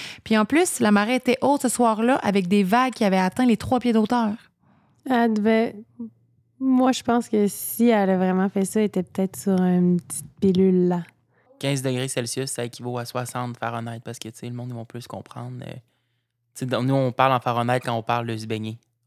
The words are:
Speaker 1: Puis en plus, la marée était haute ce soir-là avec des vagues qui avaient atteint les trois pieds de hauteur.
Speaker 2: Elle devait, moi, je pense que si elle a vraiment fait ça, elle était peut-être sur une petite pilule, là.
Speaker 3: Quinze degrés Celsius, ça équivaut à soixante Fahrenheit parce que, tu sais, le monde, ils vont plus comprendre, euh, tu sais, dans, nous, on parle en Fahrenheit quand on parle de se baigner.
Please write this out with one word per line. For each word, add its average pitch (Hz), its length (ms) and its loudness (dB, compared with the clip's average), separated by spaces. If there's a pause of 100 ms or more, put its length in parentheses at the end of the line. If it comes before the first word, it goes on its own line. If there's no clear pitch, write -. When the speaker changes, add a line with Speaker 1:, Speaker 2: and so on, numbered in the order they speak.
(240)
Speaker 1:
Puis 220 140 2
en 214 80 4
plus, 339 340 2
la 214 120 4
marée 208 240 4
était 240 260 0
haute 285 220 2
ce 254 60 0
soir-là 233 540 2
avec 196 240 2
des 202 160 4
vagues 240 300 2
qui - 100 -2
avaient 190 140 4
atteint 185 280 2
les 226 120 4
trois 247 240 -2
pieds 247 100 2
de 220 80 2
hauteur. 220 320 0 (800)
Speaker 2:
Elle 233 240 2
devait, 220 420 2 (840)
moi, 262 340 2
je - 100 -6
pense 233 240 0
que 208 220 2
si - 400 0
elle 202 200 4
a 185 80 2
vraiment 185 320 2
fait 190 160 -2
ça, 220 140 -2
elle 214 80 2
était 185 160 -4
peut-être 190 340 -6
sur 190 240 0
une 180 380 4
petite - 260 -10 (140)
pilule, 185 480 4
là. 175 160 -2 (560)
Speaker 3:
Quinze 139 220 -2
degrés 131 260 -2
Celsius, 131 440 -6
ça 120 140 -6
équivaut 123 320 -10
à 120 80 -6
soixante 123 520 -8
Fahrenheit 117 460 -8
parce 117 160 -14
que, 110 100 -16
tu - 100 -18
sais, 123 80 -12
le 120 60 -10
monde, 123 160 -12
ils 120 60 -12
vont 113 100 -12
plus 120 220 -16
comprendre, 123 540 -14
euh, 50 120 -14
tu - 60 -16 (760)
sais, 131 100 -8
dans, 120 180 -2
nous, 135 120 0
on 131 160 0
parle 131 220 2
en 120 60 0
Fahrenheit 120 420 -2
quand 123 140 -4
on 113 80 -6
parle 120 240 -2
de 113 100 -6
se 110 80 -12
baigner. 110 320 -6 (300)